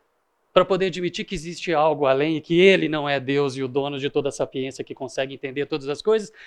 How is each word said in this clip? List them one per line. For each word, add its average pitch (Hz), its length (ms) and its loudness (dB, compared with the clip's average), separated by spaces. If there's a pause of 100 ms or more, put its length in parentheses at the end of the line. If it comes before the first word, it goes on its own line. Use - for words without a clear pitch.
(540)
pra 185 120 6
poder 190 220 2
admitir 180 380 -4
que 202 100 -6
existe 165 380 -6
algo 151 320 2
além 147 320 2
e 147 40 -6
que 165 180 2
ele 180 300 6
não 151 180 -2
é 143 120 0
Deus 139 360 0
e 135 80 -6
o 131 40 -2
dono 139 320 -2
de 139 100 -2
toda 143 200 0
a - 20 -2
sapiência 135 520 -6
que - 100 -14
consegue 135 400 -6
entender 135 320 -6
todas 139 220 -6
as 147 140 -4
coisas, 214 300 2 (140)